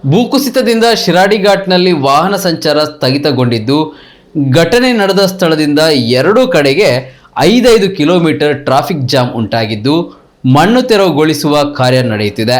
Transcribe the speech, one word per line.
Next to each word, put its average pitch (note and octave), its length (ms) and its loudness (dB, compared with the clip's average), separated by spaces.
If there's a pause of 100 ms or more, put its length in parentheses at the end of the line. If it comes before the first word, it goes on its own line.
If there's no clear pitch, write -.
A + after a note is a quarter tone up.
ಭೂಕುಸಿತದಿಂದ A#3 840 0 (160)
ಶಿರಾಡಿ F#3+ 440 2
ಘಾಟ್ನಲ್ಲಿ F3+ 460 0 (120)
ವಾಹನ D#3+ 400 0
ಸಂಚಾರ D3+ 340 -2 (120)
ಸ್ಥಗಿತಗೊಂಡಿದ್ದು, C3+ 880 -2 (800)
ಘಟನೆ A#3+ 320 2 (100)
ನಡೆದ F#3+ 220 0 (100)
ಸ್ಥಳದಿಂದ D#3 480 0 (400)
ಎರಡೂ G#3 220 2 (120)
ಕಡೆಗೆ D3+ 340 2 (600)
ಐದೈದು A3 480 4
ಕಿಲೋಮೀಟರ್ D3+ 580 0 (120)
ಟ್ರಾಫಿಕ್ C#3 460 -2
ಜಾಮ್ B2 280 -2
ಉಂಟಾಗಿದ್ದು, A2+ 560 -2 (580)
ಮಣ್ಣು G#3 280 2
ತೆರವುಗೊಳಿಸುವ D#3 840 0 (160)
ಕಾರ್ಯ B2+ 200 2 (120)
ನಡೆಯುತ್ತಿದೆ. G#2+ 480 -2